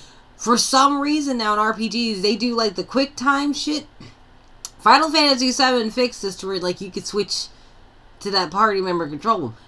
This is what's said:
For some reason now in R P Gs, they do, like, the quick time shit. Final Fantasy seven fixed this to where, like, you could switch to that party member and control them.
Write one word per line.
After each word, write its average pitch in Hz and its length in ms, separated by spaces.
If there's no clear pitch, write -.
For 233 220
some 277 420
reason 285 380
now 214 140
in 208 60
R 214 160
P 220 140
Gs, 220 340
they 208 140
do, 233 180
like, 220 200
the 175 100
quick 269 320
time 277 360
shit. 294 340
Final 294 320
Fantasy 277 420
seven 247 380
fixed 247 320
this 196 140
to - 100
where, 190 120
like, 180 220
you 196 100
could 180 160
switch - 400
to 202 100
that 185 200
party 196 300
member 175 240
and 147 80
control 202 260
them. 123 180